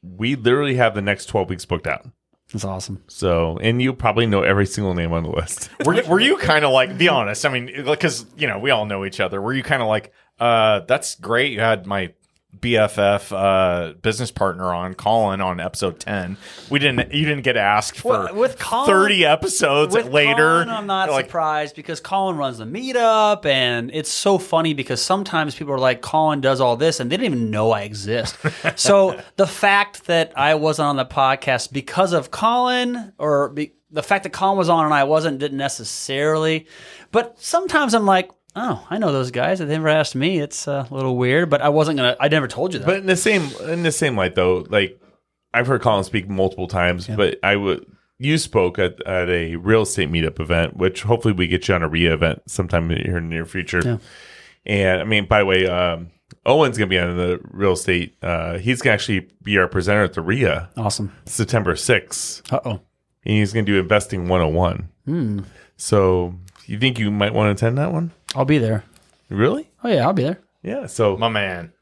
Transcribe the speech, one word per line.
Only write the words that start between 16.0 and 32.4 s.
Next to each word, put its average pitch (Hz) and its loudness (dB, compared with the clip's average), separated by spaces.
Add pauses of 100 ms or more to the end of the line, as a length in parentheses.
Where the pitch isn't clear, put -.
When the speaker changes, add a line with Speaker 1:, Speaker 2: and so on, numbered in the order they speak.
Speaker 3:
ten. 95 -6 (320)
We 143 0
didn't, 135 -2
you 147 0
didn't 147 -4
get 123 2
asked 104 2
for - -6 (160)
Speaker 2:
Well, 180 -8
with 254 0
Colin, 247 -2
Speaker 3:
thirty 190 4
episodes 156 2
Speaker 2:
with 226 0
Speaker 3:
later." 151 4
Speaker 2:
Colin, 233 -8
I'm 214 -6
not 190 -2
Speaker 3:
Like 135 0
Speaker 2:
surprised 151 -4
because 156 -10
Colin 170 -2
runs 131 -4
the 110 -12
meetup, 220 0
and 127 0
it's 151 -6
so 196 2
funny 165 0
because 131 -4
sometimes 175 -2
people 143 -6
are 131 -2
like, 127 2
"Colin 156 0
does 131 2
all 120 4
this," 156 2
and 127 -2
they 185 0
don't 131 0
even 117 0
know 107 2
I 104 0
exist. 104 -6
Speaker 3:
<laughs> - -4
Speaker 2:
So 196 4 (160)
the 196 4
fact 202 0
that 165 2
I 143 4
wasn't 151 0
on 143 0
the 131 -2
podcast 135 0
because 175 0
of 156 -2
Colin, 247 -2